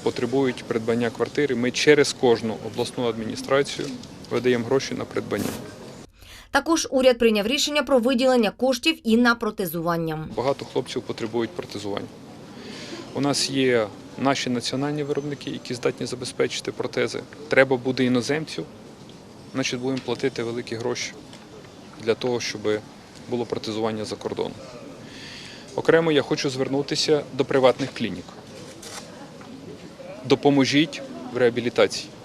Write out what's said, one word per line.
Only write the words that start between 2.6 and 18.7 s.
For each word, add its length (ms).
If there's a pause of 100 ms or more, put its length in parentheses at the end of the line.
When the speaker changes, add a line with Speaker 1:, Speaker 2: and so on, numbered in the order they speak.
Speaker 1:
обласну 420
адміністрацію 800 (440)
видаємо 340
гроші 280
на 120
придбання. 400 (1040)
Speaker 2:
Також 400
уряд 260
прийняв 300
рішення 360
про 160
виділення 520
коштів 560
і 100
на 180
протезування. 1000
Speaker 1:
Багато 300
хлопців 360
потребують 480
протезування. 580 (1040)
У 80
нас 280
є 380 (300)
наші 320
національні 540
виробники, 460
які 240
здатні 320
забезпечити 680
протези. 500 (260)
Треба 300
буде 280
іноземців, 600 (880)